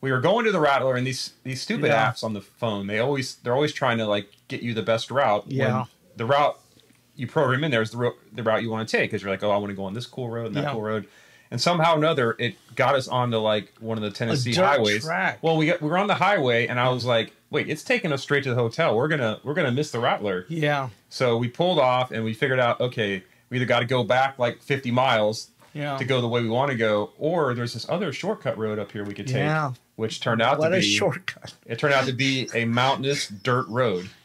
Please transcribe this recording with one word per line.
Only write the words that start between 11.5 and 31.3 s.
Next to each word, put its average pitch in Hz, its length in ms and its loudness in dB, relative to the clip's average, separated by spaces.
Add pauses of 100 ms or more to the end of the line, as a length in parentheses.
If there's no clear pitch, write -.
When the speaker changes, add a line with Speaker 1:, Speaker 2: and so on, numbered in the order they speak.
Speaker 1:
And 131 100 -4
somehow 170 340 4
or 156 40 0
another, 147 420 2
it 120 160 -2 (180)
got 131 220 2
us 127 100 -2
onto, 123 320 0
like, 107 420 0
one 113 160 -6
of 110 60 -6
the 104 80 -4
Tennessee 117 400 -2
Speaker 2:
A 117 60 0
dirt 180 100 4
Speaker 1:
highways. 107 380 2
Speaker 2:
track. 175 380 -2
Speaker 1:
Well, 160 140 2
we 156 100 2
got, 170 140 2
we 151 80 -2
were 165 100 0
on 208 100 0
the 185 80 2
highway, 135 500 2
and 123 140 -2
I 127 80 4
was 123 160 -2
like, 117 280 0 (180)
"Wait, 139 200 -2
it's 156 140 -6
taking 220 280 0
us 135 80 -2
straight 143 240 0
to 135 60 -2
the 120 60 0
hotel. 123 400 0
We're 123 120 2
gonna, 123 360 -2
we're 135 100 -6
gonna 156 180 0
miss 147 200 -2
the 120 80 -4
Rattler." 104 480 -2
Speaker 2:
Yeah. 147 400 -2 (200)
Speaker 1:
So 120 280 0
we 120 120 0
pulled 175 300 0
off, 127 320 2
and 110 140 -4
we 110 100 -2
figured 131 260 0
out, 120 200 2
okay, 104 420 -2 (260)
we 120 100 -6
either 123 80 0
gotta 120 200 2
go 123 160 0
back, 131 380 0
like, 120 200 -2
fifty 135 300 -4
miles 117 600 2 (220)
Speaker 2:
Yeah. 147 260 -6
Speaker 1:
to 139 60 -2
go 127 160 0
the 120 80 -2
way 120 140 0
we 113 60 -2
wanna 131 260 0
go, 107 420 2
or 151 380 0
there's 120 200 -4
this - 140 -10
other 170 240 -2
shortcut 165 460 -4
road 107 220 -4
up 98 100 -10
here 107 140 -8
we 101 100 -10
could 101 140 -10
take, 131 80 -2
Speaker 2:
Yeah. 147 360 0 (220)
Speaker 1:
which 110 260 -6
turned 113 220 0
out 135 160 4
Speaker 2:
What 156 120 2
Speaker 1:
to 185 80 2
Speaker 2:
a - 20 4
Speaker 1:
be - 60 2
Speaker 2:
shortcut. - 680 -2 (100)